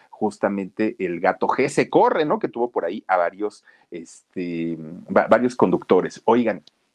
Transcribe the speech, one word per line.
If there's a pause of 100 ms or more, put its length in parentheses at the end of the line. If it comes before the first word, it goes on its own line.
(100)
justamente
el
gato
G
C
Corre,
¿no?
Que
tuvo
por
ahí
a
varios, (280)
este, (400)
va-,
varios
conductores.
Oigan, (320)